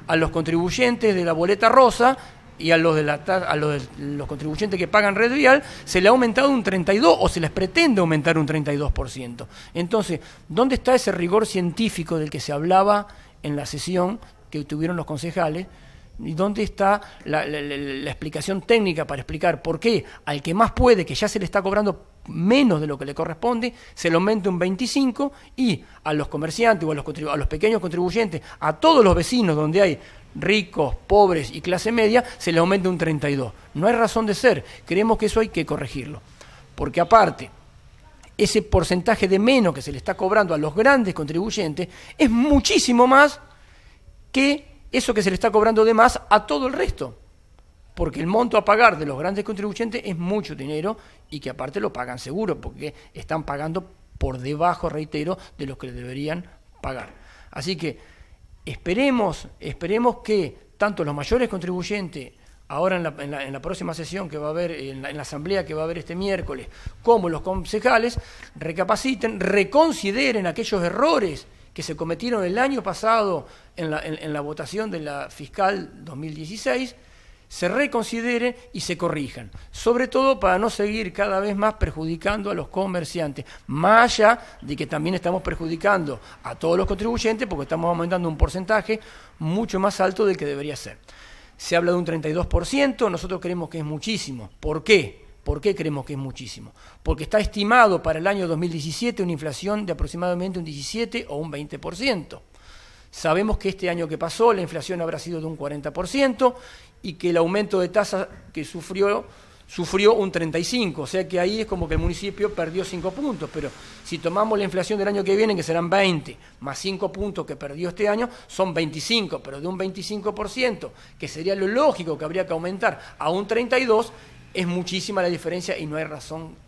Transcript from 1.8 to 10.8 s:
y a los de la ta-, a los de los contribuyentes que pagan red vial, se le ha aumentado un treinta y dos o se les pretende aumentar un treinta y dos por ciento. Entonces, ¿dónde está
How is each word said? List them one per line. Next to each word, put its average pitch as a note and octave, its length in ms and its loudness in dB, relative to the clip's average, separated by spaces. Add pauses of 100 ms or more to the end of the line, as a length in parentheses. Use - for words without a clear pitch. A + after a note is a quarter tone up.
y D#3+ 140 0
a E3 60 8
los E3 160 4
de D#3 100 4
la D3 200 -2
ta-, F#3 260 0
a D3+ 60 2
los D3 260 0 (160)
de C#3+ 200 -6
los C#3 100 -8
contribuyentes D3+ 500 -4
que F3 120 -2
pagan G#3 260 4
red A3+ 160 4
vial, C#4 320 6 (220)
se - 160 2
le F#3+ 80 8
ha - 20 10
aumentado B3+ 380 6
un C4 120 2
treinta F#3 320 0
y G3+ 40 4
dos D#4 200 8
o F3 120 2
se - 100 -2
les D#3 120 0
pretende G3+ 500 4
aumentar D#3+ 360 4
un D#3 80 2
treinta D3 280 0
y - 20 0
dos C#3+ 160 0
por C3+ 180 -4
ciento. A#2+ 380 -12 (260)
Entonces, F3 460 0 (300)
¿dónde B3 260 2
está B3+ 180 2